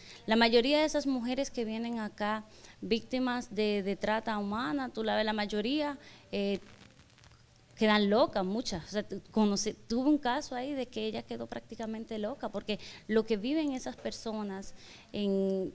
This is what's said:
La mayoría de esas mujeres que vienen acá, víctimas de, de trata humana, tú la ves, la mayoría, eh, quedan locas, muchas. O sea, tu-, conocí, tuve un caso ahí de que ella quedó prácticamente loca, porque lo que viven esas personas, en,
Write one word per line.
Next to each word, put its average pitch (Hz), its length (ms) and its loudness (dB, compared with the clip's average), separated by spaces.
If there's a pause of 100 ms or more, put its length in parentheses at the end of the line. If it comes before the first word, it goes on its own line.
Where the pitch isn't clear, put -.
(260)
La 220 100 4
mayoría 233 420 6
de 311 60 6
esas 294 220 0
mujeres 262 440 0
que 240 140 -4
vienen 226 340 -4
acá, 214 460 -2 (360)
víctimas 247 760 -2
de, 208 280 2
de 196 140 -2
trata 214 420 -2
humana, 247 500 -2
tú 220 160 -6
la 208 120 2
ves, 214 80 2
la 214 80 0
mayoría, 220 680 0 (320)
eh, 202 280 0 (1200)
quedan 208 340 4
locas, 220 340 4
muchas. 190 400 -4
O - 40 -18
sea, 202 140 -4
tu-, 196 180 -8 (100)
conocí, 208 440 2 (140)
tuve 262 200 2
un 302 100 6
caso 262 360 -2
ahí 254 180 -4
de 262 140 -4
que 214 180 -6
ella 220 180 -4
quedó 233 260 -8
prácticamente 226 680 -8
loca, 220 300 -4
porque 202 300 -4 (300)
lo 220 160 4
que 220 120 0
viven 285 360 0
esas 254 240 -6
personas, 208 800 -6 (380)
en, 196 640 0